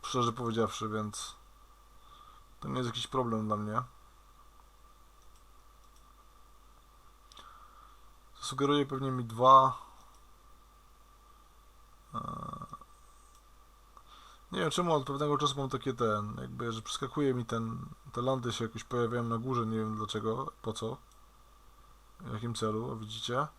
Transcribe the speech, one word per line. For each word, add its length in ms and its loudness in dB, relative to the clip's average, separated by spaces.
szczerze 320 2
powiedziawszy, 560 0
więc 460 -6
to 80 -8
nie 100 -2
jest 120 0
jakiś 180 -6
problem 400 0
dla 100 0
mnie. 240 -2
Sugeruje 520 2
pewnie 260 -4
mi 140 -2
dwa. 520 10
Eee, 520 -8
nie 80 -4
wiem 120 2
czemu, 220 2
od 140 2
pewnego 300 2
czasu 220 2
mam 100 -2
takie 240 -2
ten, 480 0
jakby, 300 -6
że 100 -6
przeskakuje 520 0
mi 120 0
ten, 400 -4
te 100 -4
landy 320 0
się 120 -2
jakoś 180 -8
pojawiają 400 0
na 140 0
górze, 280 0
nie 120 0
wiem 180 -2
dlaczego, 560 -2
po 120 -4
co, 240 -4
w 140 -10
jakim 220 -4
celu, 360 -2
o, 40 -6
widzicie? 520 -4